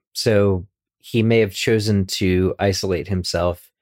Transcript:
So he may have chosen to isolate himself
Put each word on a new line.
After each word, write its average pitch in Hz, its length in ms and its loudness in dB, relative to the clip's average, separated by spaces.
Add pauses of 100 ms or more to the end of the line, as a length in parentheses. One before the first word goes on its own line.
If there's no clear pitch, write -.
(120)
So 101 540 0 (320)
he - 240 -2
may 117 180 2
have 101 120 0
chosen 104 540 0
to 92 520 0
isolate 95 500 -2
himself 87 720 -4